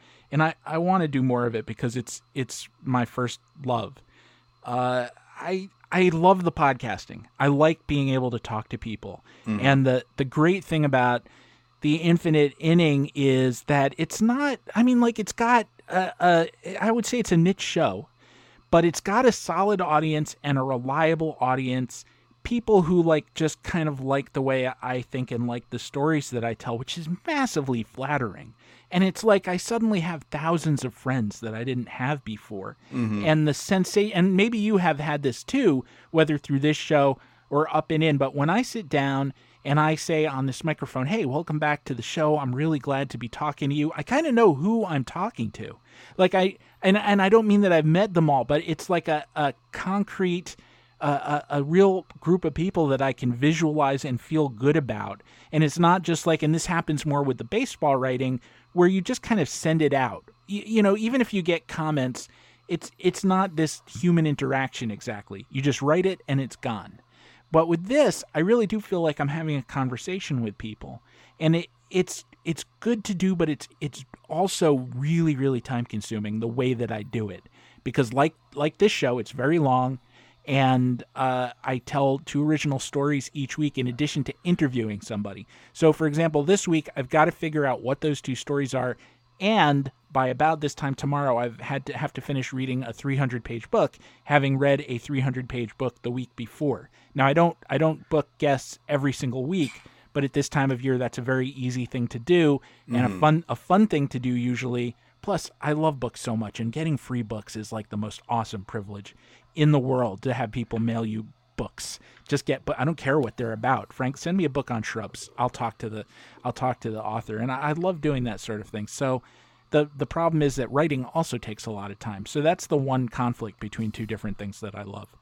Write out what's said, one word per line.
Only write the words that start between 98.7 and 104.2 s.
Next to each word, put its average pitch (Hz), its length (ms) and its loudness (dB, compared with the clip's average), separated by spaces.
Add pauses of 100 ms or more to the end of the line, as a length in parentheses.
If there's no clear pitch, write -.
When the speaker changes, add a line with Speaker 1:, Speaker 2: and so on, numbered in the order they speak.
Speaker 1:
every 139 240 0
single 127 340 -6
week, 165 340 -2 (320)
but 143 120 0
at 135 80 -4
this 143 160 0
time 135 240 0
of 123 100 -4
year, 131 160 0
that's 123 200 -4
a 127 40 -6
very 131 280 -2
easy 127 360 -4
thing 120 220 -4
to 123 100 -10
do, 151 420 4 (280)
and 120 80 -2
Speaker 2:
Mm-hmm. 104 200 2
Speaker 1:
a 90 40 -8
fun, 151 280 4
a 120 80 -4
fun 202 300 4
thing 143 220 0
to - 100 -6
do 127 120 -2